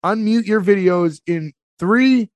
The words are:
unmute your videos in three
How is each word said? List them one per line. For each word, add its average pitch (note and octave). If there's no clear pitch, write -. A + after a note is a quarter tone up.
unmute A3
your G#3+
videos F3+
in D#3+
three A#3+